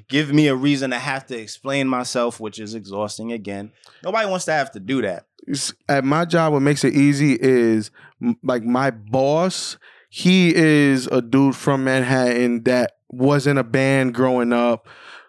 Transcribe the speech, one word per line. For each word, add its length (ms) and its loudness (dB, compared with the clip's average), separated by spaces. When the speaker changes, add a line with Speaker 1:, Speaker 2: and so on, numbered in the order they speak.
Speaker 1:
give 240 -2
me 160 4
a 80 0
reason 340 -2
to 80 -4
have 280 -8
to 120 -12
explain 480 -6
myself, 540 -4
which 180 -10
is 160 -12
exhausting 580 -8
again. 380 -12
Nobody 260 -2
wants 180 -4
to 60 -2
have 200 -2
to 80 -14
do 220 -4
that. 240 -6
Speaker 2:
It's, 260 -6
at 160 0
my 200 0
job, 300 0
what 60 0
makes 240 2
it 100 2
easy 460 4
is, 500 2
m-, 200 0
like, 220 -2
my 260 0
boss, 880 -2
he 440 4
is 540 4
a 120 0
dude 360 2
from 280 -2
Manhattan 800 0
that 300 0
was 360 0
in 120 2
a 60 -2
band 500 0
growing 380 0
up. 340 0